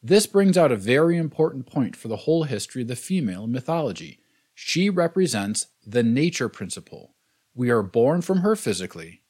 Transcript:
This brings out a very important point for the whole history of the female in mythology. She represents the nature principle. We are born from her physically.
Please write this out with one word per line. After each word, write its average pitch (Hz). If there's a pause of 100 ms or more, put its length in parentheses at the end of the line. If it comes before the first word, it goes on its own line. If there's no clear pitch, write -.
This 190
brings 196
out 151
a 113
very 139
important 156
point -
for -
the 107
whole 160
history 127
of 117
the 123
female 110
in 117
mythology. 123 (340)
She 190
represents 165 (180)
the 117
nature 131
principle. - (400)
We 123
are 117
born 123
from 190
her 208
physically. 90